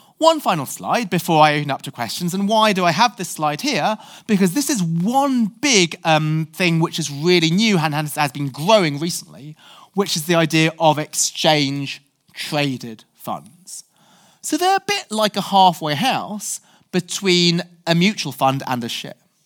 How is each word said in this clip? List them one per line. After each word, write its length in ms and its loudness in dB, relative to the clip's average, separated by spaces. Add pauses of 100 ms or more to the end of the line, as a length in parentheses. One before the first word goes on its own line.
(200)
One 200 4
final 260 -2
slide 460 -4
before 320 4
I 160 4
open 100 -4
up 140 -6
to 80 -12
questions. 420 -6
And 160 -2
why 240 2
do 100 0
I 80 2
have 260 0
this 120 -10
slide 320 -4
here? 380 -2 (260)
Because 300 2
this 120 0
is 140 0
one 640 0
big, 580 2
um, 500 2
thing 260 0
which 180 -2
is 140 -6
really 400 2
new 260 2
and 160 0
has, 220 -4
has 160 0
been 180 -6
growing 480 2
recently, 580 -10 (380)
which 220 -2
is 100 -6
the 80 2
idea 460 2
of 180 2
exchange-traded 2000 -4 (100)
funds. 680 -14 (580)
So 160 -4
they're 200 2
a 100 -6
bit 240 -6
like 260 0
a 40 -2
halfway 520 2
house 680 -4 (300)
between 720 2 (240)
a 80 2
mutual 380 0
fund 340 0
and 180 -4
a 60 -8
share. 320 -12 (240)